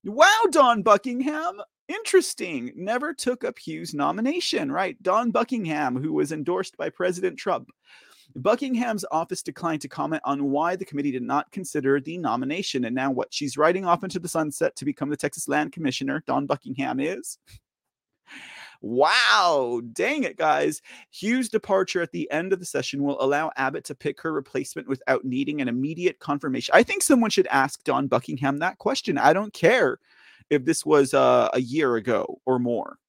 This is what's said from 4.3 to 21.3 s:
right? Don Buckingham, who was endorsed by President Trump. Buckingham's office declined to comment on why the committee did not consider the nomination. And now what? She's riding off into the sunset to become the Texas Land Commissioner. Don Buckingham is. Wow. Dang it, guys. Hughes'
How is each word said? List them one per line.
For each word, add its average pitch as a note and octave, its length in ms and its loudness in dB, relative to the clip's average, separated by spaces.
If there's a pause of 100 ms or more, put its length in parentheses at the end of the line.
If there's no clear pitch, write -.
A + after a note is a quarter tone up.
right? F#3 320 -4
Don A3+ 300 2
Buckingham, D#3+ 640 -2
who D3+ 160 -2
was D3+ 220 0
endorsed F3 420 -4
by D#3+ 140 -6
President F3+ 500 -2
Trump. - 300 -4 (680)
Buckingham's A3+ 760 0
office D#3+ 300 -4
declined D#3+ 380 -4
to C#3 80 -10
comment D#3 380 -4
on C#3 260 -2
why E3 240 0
the F#3+ 80 -10
committee C#3+ 280 -4
did B2 120 -6
not C3+ 300 -2
consider C#3+ 480 0
the D#3+ 160 -10
nomination. C3+ 680 -2
And A#2 100 -2
now C3 180 0
what? B2 220 -4
She's C#3+ 220 -6
riding F3 300 4
off F3 180 2
into F#3 160 -6
the E3+ 80 -10
sunset D#3 480 -2
to - 80 -12
become C#3+ 260 -4
the D3 60 -2
Texas - 320 -6
Land D3 240 -2
Commissioner. C#3 560 -4
Don C#3 200 -2
Buckingham C3 520 -4
is. F3+ 380 -6 (1400)
Wow. D3+ 1000 4 (120)
Dang B3+ 300 0
it, - 120 -6
guys. D3+ 460 0 (280)
Hughes' A#3 380 -2